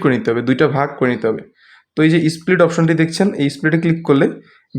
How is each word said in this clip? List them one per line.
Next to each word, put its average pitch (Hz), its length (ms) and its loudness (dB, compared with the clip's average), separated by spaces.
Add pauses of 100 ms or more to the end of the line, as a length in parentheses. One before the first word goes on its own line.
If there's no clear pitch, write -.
করে 139 140 2
নিতে 110 140 -4
হবে, 120 180 -2
দুইটা 135 180 2 (100)
ভাগ 139 120 -2 (100)
করে 127 160 0
নিতে 110 160 -4
হবে। 110 120 -6 (520)
তো - 120 -4
এই 160 60 4
যে 170 60 2 (160)
স্প্লিট 180 320 0
অপশনটি 165 360 2
দেখছেন, 160 260 0 (140)
এই 139 120 0
স্প্লিটে 160 280 0
ক্লিক 165 260 0
করলে 147 180 4 (520)